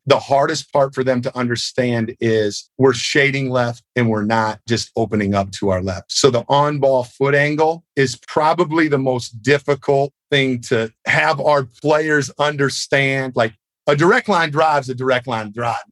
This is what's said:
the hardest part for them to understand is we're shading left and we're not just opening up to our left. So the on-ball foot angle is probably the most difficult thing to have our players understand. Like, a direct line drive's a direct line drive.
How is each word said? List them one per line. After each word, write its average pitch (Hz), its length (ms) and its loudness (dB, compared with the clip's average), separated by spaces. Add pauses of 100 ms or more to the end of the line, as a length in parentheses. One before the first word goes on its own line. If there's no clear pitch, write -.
the 131 120 6
hardest 143 540 -2
part 139 220 0
for 131 80 -4
them 127 200 0
to 127 140 -6
understand 120 840 -2
is 110 560 -2
we're 131 160 4
shading 135 580 0
left 120 320 -2 (140)
and 120 140 2
we're 107 140 -2
not 110 440 0
just 113 260 -2
opening 104 400 -2
up 98 180 0
to 98 180 -4
our 92 120 0
left. 92 300 -8
So - 180 4
the 120 180 -2
on-ball 139 560 2
foot 139 300 -2
angle 151 500 0 (120)
is 135 180 0 (140)
probably 160 600 2
the 139 100 0
most 127 440 -4
difficult 139 680 0 (180)
thing 131 320 0
to 113 300 -2 (140)
have 156 340 0
our 143 240 2
players 151 760 0
understand. 139 960 -2
Like, 113 200 0 (320)
a 147 100 2
direct 196 320 2
line 170 220 0
drive's 147 380 0
a 131 60 -6
direct 127 320 -2
line 110 240 -6
drive. 113 420 -6